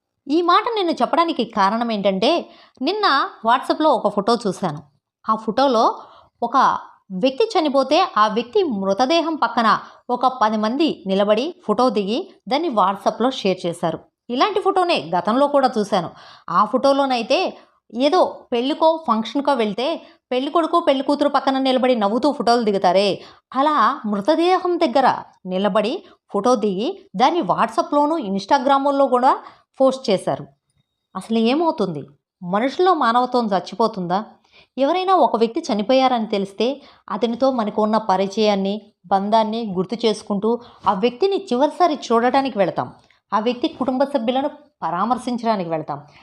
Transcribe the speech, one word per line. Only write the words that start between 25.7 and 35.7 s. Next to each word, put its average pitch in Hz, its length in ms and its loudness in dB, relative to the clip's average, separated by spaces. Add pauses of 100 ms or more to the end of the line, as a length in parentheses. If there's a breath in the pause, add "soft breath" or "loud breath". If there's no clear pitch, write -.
ఫోటో 208 220 2
దిగి 214 520 -4 (100)
దాన్ని 311 240 2
WhatsApp-లోనూ, 294 800 0
Instagram-లో 277 880 0
కూడా 254 320 2 (420 loud breath)
పోస్ట్ 262 300 2
చేశారు. 165 360 -2 (680)
అసలు 220 220 -2
ఏమవుతుంది? 233 640 0 (400)
మనుషుల్లో 269 520 0
మానవత్వం 247 520 0
చచ్చిపోతుందా? 196 800 -2 (540 soft breath)
ఎవరైనా 359 360 2
ఒక 247 220 4
వ్యక్తి 226 260 -2 (100)